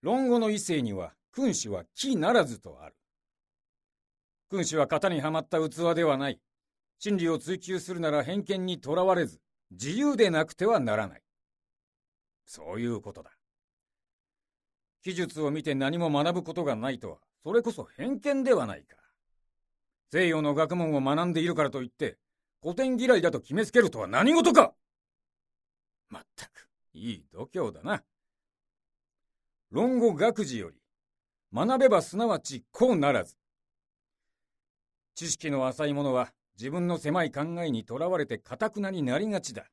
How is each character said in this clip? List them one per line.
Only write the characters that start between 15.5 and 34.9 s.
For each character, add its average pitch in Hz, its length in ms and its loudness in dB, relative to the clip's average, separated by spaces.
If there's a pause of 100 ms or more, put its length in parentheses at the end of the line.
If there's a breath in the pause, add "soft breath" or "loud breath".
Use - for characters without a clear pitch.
見 151 120 -4
て 147 120 -2
何 135 220 -2
も 170 120 0
学 151 260 0
ぶ 180 80 -4
こ 160 100 -12
と 170 100 -4
が 139 120 0
な 117 160 -6
い 123 80 -8
と 95 120 -12
は、 73 60 -16 (260)
そ 160 80 -8
れ 233 100 4
こ 233 100 -4
そ 127 120 -12 (140)
偏 226 220 -6
見 277 240 -2
で 247 100 4
は 147 120 2
な 92 120 -8
い 71 60 -20
か。 - 140 -20 (1120)
西 175 160 2
洋 156 140 0
の 147 120 0
学 160 220 0
問 160 200 0
を 135 60 2
学 151 240 0
ん 175 80 0
で 160 80 0
い 175 60 0
る 170 80 -2
か 156 80 2
ら 139 80 0
と 131 120 -8
い 123 40 -10
っ - 20 -14
て、 - 280 -6 (440)
古 170 140 -6
典 262 220 0
嫌 247 200 6
い 170 40 4
だ 165 100 4
と 135 100 -6
決 - 120 -10
め 208 120 0
つ - 60 -12
け 240 100 8
る 180 80 6
と 113 100 -8
は 95 80 -4
何 170 260 4
事 330 200 6
か。 - 200 8 (1400)
ま - 120 -18
っ - 20 -20 (120)
た - 120 -16
く、 - 220 -20 (240)
い 104 180 -10
い 78 220 -12
度 110 200 -12
胸 143 180 -2
だ - 120 -20
な。 196 200 -4 (1700)
論 240 260 2
語 226 160 4
学 208 320 0
事 127 140 -8
よ 87 100 -10
り、 73 80 -20 (760)
学 220 260 0
べ 262 100 6
ば 190 120 6
す - 140 -10
な 226 120 0
わ 185 120 0
ち - 320 -12
こ 254 180 4
う 226 60 4
な 143 160 4
ら 101 140 0
ず。 - 100 -20 (1800)